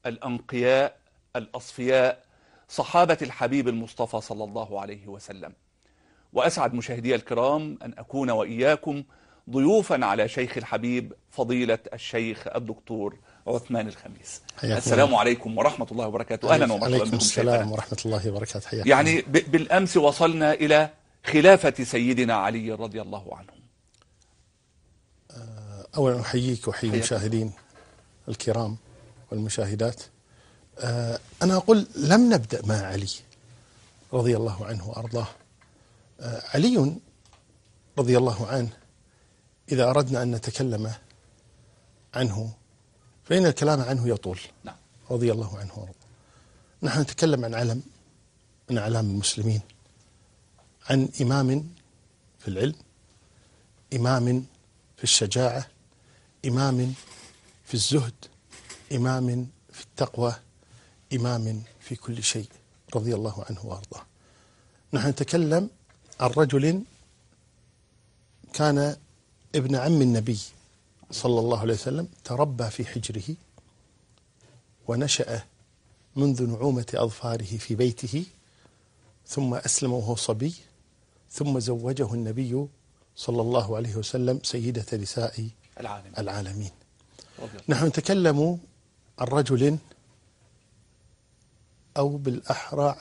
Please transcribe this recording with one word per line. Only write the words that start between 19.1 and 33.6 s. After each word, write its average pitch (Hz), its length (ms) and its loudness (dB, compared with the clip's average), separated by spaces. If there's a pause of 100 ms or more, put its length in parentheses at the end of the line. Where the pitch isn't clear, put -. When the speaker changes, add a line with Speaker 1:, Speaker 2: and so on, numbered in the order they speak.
Speaker 2:
الله. 143 200 2
Speaker 1:
ب-، 143 100 -2
بالأمس 170 460 2
وصلنا 156 560 4
إلى 151 380 4 (360)
خلافة 156 580 8
سيدنا 120 500 2
علي 110 380 -2
رضي 107 300 -8
الله 98 340 -12
عنه. 92 160 -20 (1800)
Speaker 2:
آه، 107 560 -16 (100)
أولًا 127 240 4
أحييك 123 480 0
وأحيي - 220 -2
Speaker 1:
حياكم. 110 40 2
Speaker 2:
المشاهدين 110 580 0 (760)
الكرام 110 480 -2 (540)
والمشاهدات. 110 720 -4 (760)
آه، 117 400 -4 (240)
أنا 185 140 4
أقول 208 300 6 (100)
لم 208 380 8
نبدأ 110 320 0
مع 110 80 2
علي 95 340 -4 (1040)